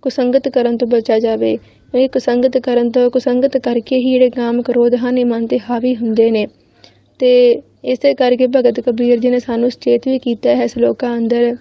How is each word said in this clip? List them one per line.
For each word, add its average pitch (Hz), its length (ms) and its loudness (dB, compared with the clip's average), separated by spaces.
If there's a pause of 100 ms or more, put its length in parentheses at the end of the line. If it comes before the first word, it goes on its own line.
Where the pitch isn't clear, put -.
ਕੁਸੰਗਤ 254 460 0
ਕਰਨ 240 280 0
ਤੋਂ 233 100 -2
ਬਚਿਆ 226 320 0
ਜਾਵੇ, 226 380 -2
ਕਿਉਂਕਿ - 500 -4
ਕੁਸੰਗਤ 247 500 0
ਕਰਨ 240 340 0
ਤੋਂ, 247 180 2
ਕੁਸੰਗਤ 254 480 0
ਕਰਕੇ 247 400 -2
ਹੀ 254 140 0
ਜਿਹੜੇ 254 180 4
ਕਾਮ 240 320 -4
ਕ੍ਰੋਧ 240 340 0
ਹਨ 247 220 -2
ਇਹ 247 80 0
ਮਨ 233 180 -2
'ਤੇ 233 160 -2 (100)
ਹਾਵੀ 247 260 -2
ਹੁੰਦੇ 226 360 0
ਨੇ। 214 140 -2 (760)
ਤੇ 247 420 4 (240)
ਇਸੇ 262 280 0
ਕਰਕੇ 247 340 2
ਭਗਤ 247 320 2
ਕਬੀਰ 240 400 0
ਜੀ 247 100 0
ਨੇ 247 100 0
ਸਾਨੂੰ 240 320 -2
ਸੁਚੇਤ - 360 -2
ਵੀ 262 120 0
ਕੀਤਾ 240 360 0
ਹੈ 247 120 0
ਸ਼ਲੋਕਾਂ 233 500 -2
ਅੰਦਰ, 233 440 0